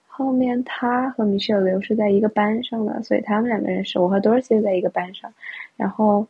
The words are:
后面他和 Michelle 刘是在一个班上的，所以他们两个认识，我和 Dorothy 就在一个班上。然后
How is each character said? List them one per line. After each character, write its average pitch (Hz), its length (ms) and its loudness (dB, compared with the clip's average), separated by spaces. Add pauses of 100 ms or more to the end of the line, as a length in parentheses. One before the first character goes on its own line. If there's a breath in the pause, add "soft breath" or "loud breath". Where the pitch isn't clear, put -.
后 269 260 -4
面 254 320 0
他 247 460 -2
和 226 160 -2
Michelle 202 360 2
刘 190 200 2
是 214 120 -2
在 214 140 2
一 202 120 4
个 214 100 2
班 214 340 0
上 226 220 -4
的， 220 160 -6
所 214 120 -2
以 208 60 2
他 214 220 -2
们 240 80 -2
两 202 120 -2
个 196 80 -2
认 190 140 -2
识， - 140 -6
我 180 100 4
和 196 100 2
Dorothy 226 300 2
就 220 140 4
在 208 100 0
一 185 80 2
个 180 80 -2
班 185 260 -6
上。 - 160 -18 (460 loud breath)
然 202 140 -2
后 208 400 2